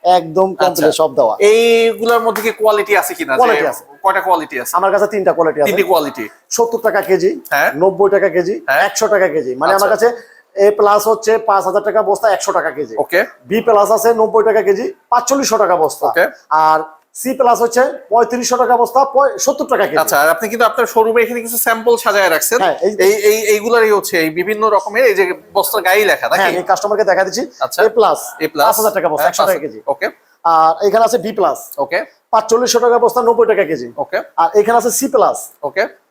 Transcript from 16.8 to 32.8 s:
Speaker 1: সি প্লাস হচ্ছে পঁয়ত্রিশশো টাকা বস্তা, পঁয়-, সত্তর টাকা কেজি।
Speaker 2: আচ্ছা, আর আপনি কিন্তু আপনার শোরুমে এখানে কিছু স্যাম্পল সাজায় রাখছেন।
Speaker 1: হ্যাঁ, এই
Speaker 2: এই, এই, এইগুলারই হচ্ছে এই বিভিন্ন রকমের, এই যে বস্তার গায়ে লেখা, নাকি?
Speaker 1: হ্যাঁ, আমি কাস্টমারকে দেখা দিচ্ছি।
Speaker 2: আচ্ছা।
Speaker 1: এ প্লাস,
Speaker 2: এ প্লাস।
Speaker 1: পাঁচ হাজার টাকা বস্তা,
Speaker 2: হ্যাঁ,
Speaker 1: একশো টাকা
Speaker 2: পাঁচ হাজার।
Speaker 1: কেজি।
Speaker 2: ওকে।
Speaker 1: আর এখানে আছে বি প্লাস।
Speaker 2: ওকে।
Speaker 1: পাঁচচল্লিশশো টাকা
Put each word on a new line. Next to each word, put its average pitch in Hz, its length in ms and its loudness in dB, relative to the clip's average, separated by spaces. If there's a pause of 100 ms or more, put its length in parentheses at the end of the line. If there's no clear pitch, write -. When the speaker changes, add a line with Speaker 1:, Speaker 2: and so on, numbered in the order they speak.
Speaker 1:
সি 262 200 -6
প্লাস 247 280 2
হচ্ছে 233 200 0 (280)
পঁয়ত্রিশশো 240 480 0
টাকা 247 200 2
বস্তা, 254 280 2
পঁয়-, 262 320 0
সত্তর 269 280 -2
টাকা 240 180 0
কেজি। 151 140 -2
Speaker 2:
আচ্ছা, 156 240 0
আর 156 80 4
আপনি 208 200 -2
কিন্তু 226 160 0
আপনার 220 220 0
শোরুমে 226 340 2
এখানে 233 200 -4
কিছু 233 160 -8
স্যাম্পল 226 400 0
সাজায় 202 320 0
রাখছেন। 165 300 0
Speaker 1:
হ্যাঁ, 170 220 0
এই 208 180 -2
Speaker 2:
এই, 190 120 4
এই, 214 300 2
এইগুলারই 220 480 0
হচ্ছে 196 300 0
এই 160 100 0
বিভিন্ন 208 400 -4
রকমের, 208 360 0
এই 202 100 2
যে 180 180 0 (200)
বস্তার 202 280 -2
গায়ে 196 240 2
লেখা, 139 240 0
নাকি? 185 120 0
Speaker 1:
হ্যাঁ, 175 120 0
আমি 180 100 -4
কাস্টমারকে 202 400 -2
দেখা 190 200 2
দিচ্ছি। 190 240 -6 (120)
Speaker 2:
আচ্ছা। 156 240 -2
Speaker 1:
এ 220 60 4
প্লাস, 202 500 0
Speaker 2:
এ 156 80 -4
প্লাস। - 180 0
Speaker 1:
পাঁচ 220 120 2
হাজার 214 160 0
টাকা 170 160 -2
বস্তা, 151 120 -2
Speaker 2:
হ্যাঁ, 165 80 2
Speaker 1:
একশো 202 140 -2
টাকা 196 80 2
Speaker 2:
পাঁচ 180 40 2
হাজার। 147 140 -8
Speaker 1:
কেজি। 110 180 -16
Speaker 2:
ওকে। 180 220 -4 (340)
Speaker 1:
আর 160 440 2
এখানে 220 180 2
আছে 226 120 0
বি 196 140 -4
প্লাস। 175 460 -4
Speaker 2:
ওকে। 143 280 -4 (260)
Speaker 1:
পাঁচচল্লিশশো 233 480 2
টাকা 240 200 2